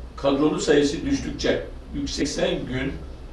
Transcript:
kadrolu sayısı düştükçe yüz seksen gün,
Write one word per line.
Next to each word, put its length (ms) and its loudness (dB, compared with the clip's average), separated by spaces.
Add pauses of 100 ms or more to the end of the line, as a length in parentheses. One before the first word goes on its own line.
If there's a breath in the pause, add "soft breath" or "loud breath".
(160)
kadrolu 440 2
sayısı 460 4
düştükçe 560 0 (320)
yüz 200 -4
seksen 360 0
gün, 420 -2 (400)